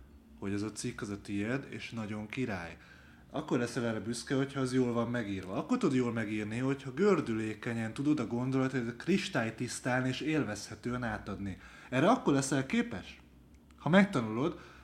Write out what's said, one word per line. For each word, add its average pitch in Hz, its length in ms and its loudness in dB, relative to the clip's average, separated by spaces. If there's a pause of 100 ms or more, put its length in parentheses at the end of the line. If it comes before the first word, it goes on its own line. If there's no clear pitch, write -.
(400)
hogy 98 140 -4
ez 101 80 -2
a 107 100 -4
cikk 120 300 -8
az 107 80 -6
a 101 120 -6
tiéd, 110 480 -2
és - 220 -10
nagyon 107 360 -8
király. 95 500 -6 (540)
Akkor 143 280 -2
leszel 120 260 -2
erre 110 140 -2
büszke, 120 360 -4
hogyha 135 240 -2
az 127 140 0
jól 123 200 4
van 117 160 0
megírva. 101 440 -4
Akkor 160 240 0
tudod 156 180 4
jól 120 160 4
megírni, 107 460 -2
hogyha 135 360 -2
gördülékenyen 117 1000 0
tudod 147 260 2
a 113 80 -2
gondolatot 127 680 0
kristálytisztán 127 1080 0
és 127 160 0
élvezhetően 123 840 -2
átadni. 101 540 -6 (320)
Erre 135 200 6
akkor 240 240 4
leszel 139 320 2
képes, 233 560 -2 (560)
ha - 120 -2
megtanulod, 160 680 6 (240)